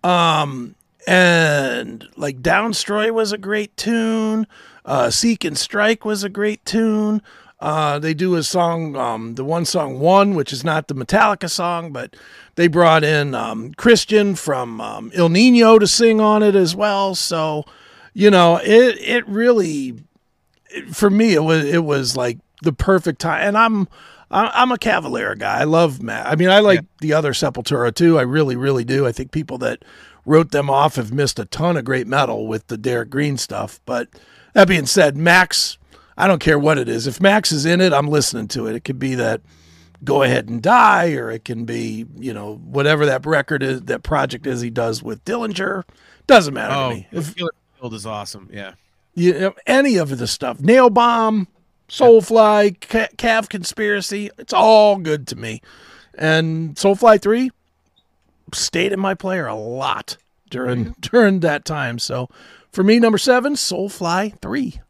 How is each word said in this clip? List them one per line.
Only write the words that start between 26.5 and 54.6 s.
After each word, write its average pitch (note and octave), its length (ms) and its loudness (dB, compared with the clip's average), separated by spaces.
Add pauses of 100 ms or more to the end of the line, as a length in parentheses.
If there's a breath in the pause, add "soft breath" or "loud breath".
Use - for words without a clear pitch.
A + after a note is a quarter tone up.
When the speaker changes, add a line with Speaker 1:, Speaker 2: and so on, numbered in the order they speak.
Speaker 1:
I G3+ 100 8
like G3 200 4
Speaker 2:
Yeah. D#3+ 60 -16 (140)
Speaker 1:
the D3+ 140 -2
other D3+ 180 0
Sepultura A#2+ 640 -2
too. E3 240 4
I C3+ 40 2
really, C3 340 0
really B2+ 280 -2
do. C3+ 220 0
I A#2 60 -2
think C3 200 -10
people C3+ 260 -6
that A#2+ 240 -6 (440 soft breath)
wrote D#3+ 240 2
them C#3+ 200 -2
off C#3 260 2
have A2+ 160 -6
missed C#3 260 -4
a G2+ 80 -10
ton E3+ 300 -2
of C3 80 -6
great B2+ 220 -4
metal A#2 400 -2
with A2 220 -6
the A#2 80 -8
Derek A#2 340 -4
Green C#3+ 280 -4
stuff. G2+ 480 -10
But A#2+ 220 -6 (440 soft breath)
that G3 160 6
being F3 160 0
said, D3 320 2
Max, F3 640 2 (400 soft breath)
I - 100 0
don't F3+ 100 2
care D3 200 2
what D3+ 180 2
it B2 100 -4
is. A2+ 200 -4
If C3 120 -8
Max G3 320 2
is D3 140 -2
in F3 160 0
it, F#3 140 2
I'm C#3+ 140 0
listening C3+ 400 -2
to A2+ 180 -6
it. A2 100 -6
It A#2 80 -12
could C3+ 140 -8
be C3 160 -4
that A#2 260 -2 (640 soft breath)
Go C#3 180 2
Ahead B2 280 0
and A#2 120 -6
Die, F#3+ 500 4
or A#2+ 180 -6
it A2+ 160 -10
can A#2 180 -8
be, A2+ 400 -8 (140)
you B2 160 -10
know, G#2 220 -12
whatever C#3 500 0
that C3+ 180 -2
record D3+ 380 -2
is, C3+ 200 -6
that B2 200 -6
project C#3 440 -4
is B2+ 140 -6
he A#2+ 80 -8
does A#2 340 -6
with - 220 -12
Dillinger. G3 600 -6 (420 soft breath)
Doesn't F#3+ 260 6
matter A#2 220 -6
Speaker 2:
Oh, C3+ 160 -4
Speaker 1:
to A#2 60 -8
me. G2 140 -18
If E3 240 -10
Speaker 2:
Killer E3+ 180 -10 (280)
Field A#2+ 140 -12
is G2+ 100 -16
awesome. G2+ 480 -14
Yeah. G2 220 -16 (400)
Speaker 1:
you F3 180 2
know, F#3 220 -4 (120)
any C4 300 2
of C#3 220 -2
the A#2+ 80 -6
stuff, A#2+ 340 -8
Nail A#3+ 300 6
Bomb, A3 580 0 (400)
Soulfly, G#3+ 920 4
Ca-, - 360 -4
Cav A3 320 -2
Conspiracy, G#3 920 -6
it's - 140 -12
all G#3+ 460 6